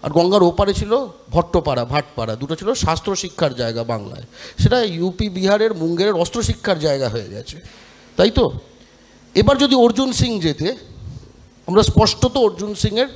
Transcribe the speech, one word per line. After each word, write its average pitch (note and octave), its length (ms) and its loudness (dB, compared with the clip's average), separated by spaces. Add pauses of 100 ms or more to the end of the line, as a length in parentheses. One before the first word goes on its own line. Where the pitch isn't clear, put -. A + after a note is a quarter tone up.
আর - 60 -6
গঙ্গার F3+ 340 4
ওপারে G3 300 2
ছিল A3+ 340 -2 (220)
ভট্টপাড়া, D3 560 0
ভাটপাড়া, A#2+ 500 -4
দুটো C#3 200 -6
ছিল G3+ 180 -4
শাস্ত্র F3 420 -2
শিক্ষার E3 400 -4
জায়গা A#2 280 -4
বাংলায়। A2+ 400 -8 (400)
সেটা B3 200 4
ইউপি F#3 460 -4
বিহারের G3+ 440 2
মুঙ্গেরের E3+ 400 0
অস্ত্র F3 300 -2
শিক্ষার - 360 -2
জায়গা C#3 300 0
হয়ে G#2 200 -8
গেছে, G#2+ 280 -14 (600)
তাই G3+ 140 4
তো? A#3 280 0 (760)
এবার A3 220 4
যদি C4+ 180 4
অর্জুন B3 360 4
সিং A#3 280 -2
জেতে, E3 360 -2 (920)
আমরা G3+ 160 4
স্পষ্টত - 540 2
অর্জুন G#3 380 0
সিংয়ের A3 400 0